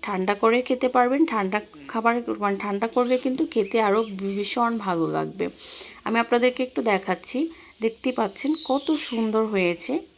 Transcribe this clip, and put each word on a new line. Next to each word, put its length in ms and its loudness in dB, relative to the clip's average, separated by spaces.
ঠান্ডা 360 -2
করে 160 4
খেতে 280 0
পারবেন। 260 4
ঠান্ডা 280 0
খাবার, 220 2
মানে 200 0
ঠান্ডা 320 -2
করলে 200 2
কিন্তু 180 0
খেতে 240 0
আরও 120 4
ভীষণ 520 2
ভালো 200 2
লাগবে। 300 -4
আমি 160 0
আপনাদেরকে 440 2
একটু 140 -4
দেখাচ্ছি, 480 0
দেখতেই 360 -2
পাচ্ছেন 320 0
কত 180 0
সুন্দর 360 0
হয়েছে 400 2